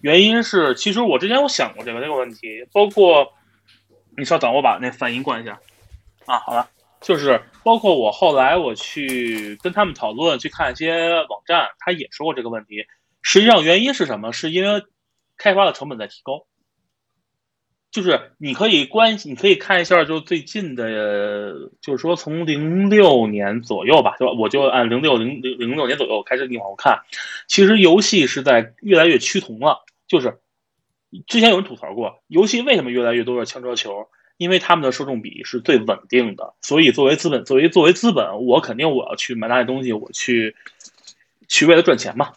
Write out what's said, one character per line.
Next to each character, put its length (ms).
原 220
因 200
是， 320
其 180
实 80
我 180
之 100
前 80
有 100
想 280
过 100
这 80
个， 80
这 80
个 60
问 160
题， 420
包 160
括， 440
你 80
稍 140
等， 160
我 80
把 180
那 100
反 240
音 80
关 200
一 20
下。 140
啊， 160
好 140
了， 140
就 160
是 240
包 160
括 180
我 140
后 240
来 220
我 180
去 880
跟 100
他 120
们 100
讨 160
论， 280
去 100
看 240
一 20
些 400
网 320
站， 220
他 140
也 180
说 140
过 100
这 80
个 60
问 160
题。 200
实 180
际 60
上 160
原 200
因 120
是 120
什 120
么？ 140
是 180
因 140
为 180
开 180
发 100
的 80
成 160
本 100
在 100
提 160
高。 220
就 60
是 340
你 160
可 160
以 160
关-， 400
你 100
可 140
以 60
看 260
一 60
下， 180
就 160
最 220
近 320
的， 960
就 160
是 60
说 120
从 300
零 460
六 360
年 360
左 240
右 160
吧， 180
就 140
我 160
就 140
按 260
零 100
六、 160
零-， 240
零 340
六 120
年 100
左 100
右 160
开 140
始 100
你 120
往 80
后 100
看， 240
其 180
实 120
游 240
戏 240
是 160
在 400
越 160
来 80
越 120
趋 220
同 200
了。 260
就 140
是 160
之 140
前 80
有 80
人 80
吐 100
槽 200
过， 320
游 200
戏 140
为 140
什 100
么 60
越 120
来 120
越 100
多 160
的 60
枪 160
车 120
球？ 340
因 140
为 80
他 180
们 60
的 100
受 140
众 160
比 220
是 180
最 160
稳 220
定 260
的， 240
所 220
以 100
作 140
为 100
资 140
本， 160
作 100
为， 140
作 120
为 120
资 180
本， 320
我 160
肯 160
定 180
我 140
要 80
去 180
买 140
那 80
些 80
东 200
西， 100
我 180
去， 420
去 160
为 100
了 80
赚 140
钱 220
嘛 180